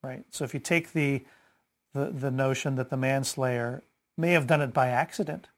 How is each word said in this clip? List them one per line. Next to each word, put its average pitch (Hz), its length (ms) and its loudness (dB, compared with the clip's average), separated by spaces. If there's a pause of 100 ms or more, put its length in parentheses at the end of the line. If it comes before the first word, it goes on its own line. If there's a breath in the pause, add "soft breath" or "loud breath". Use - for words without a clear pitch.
right? 131 280 -12
So - 140 -6
if 123 100 -8
you 143 60 -4
take 165 320 0
the, 139 300 0 (720 soft breath)
the, 139 120 -2
the 135 240 -4
notion 135 460 0
that 127 120 -2
the - 80 -4
manslayer 131 840 -2 (340)
may 165 160 2
have 156 140 4
done 147 160 4
it 127 100 -2
by 127 160 4
accident 151 680 -2